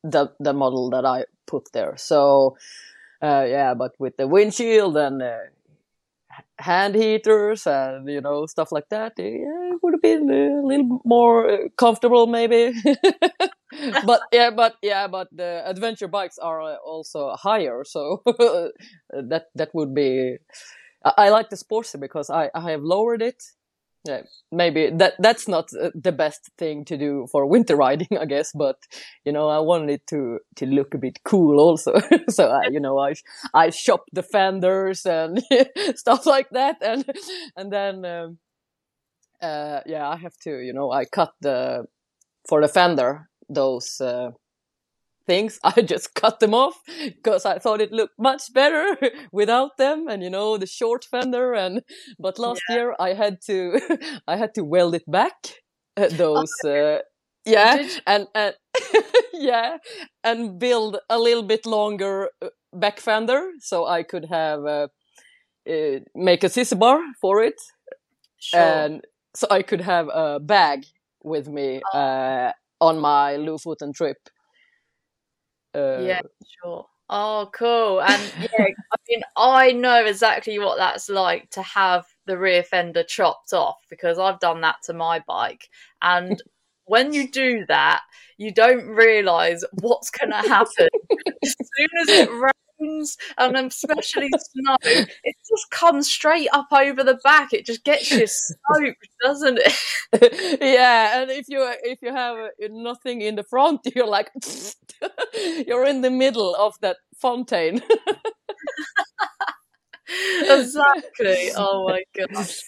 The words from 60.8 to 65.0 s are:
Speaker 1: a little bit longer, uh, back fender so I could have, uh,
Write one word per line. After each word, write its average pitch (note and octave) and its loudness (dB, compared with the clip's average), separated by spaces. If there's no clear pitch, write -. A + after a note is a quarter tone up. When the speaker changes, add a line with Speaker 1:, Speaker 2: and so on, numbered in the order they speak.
Speaker 1:
a A#3 2
little A#3 2
bit A3 0
longer, G3+ -2
uh, F#3 -10
back G#3 -2
fender A#3+ 0
so E3+ -4
I E3+ -2
could E3 -10
have, D#3 -4
uh, D3 -4